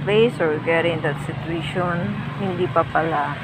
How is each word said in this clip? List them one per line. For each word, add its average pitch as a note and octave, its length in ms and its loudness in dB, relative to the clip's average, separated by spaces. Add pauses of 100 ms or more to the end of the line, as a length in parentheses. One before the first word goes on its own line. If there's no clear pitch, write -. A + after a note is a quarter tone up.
place A3 340 4
or D#3 240 2
get E3 240 2
in E3 160 0
that D3 220 -2
situation, F3 880 -2 (240)
hindi F3+ 300 0
pa E3 160 2
pala. D#3 500 0 (100)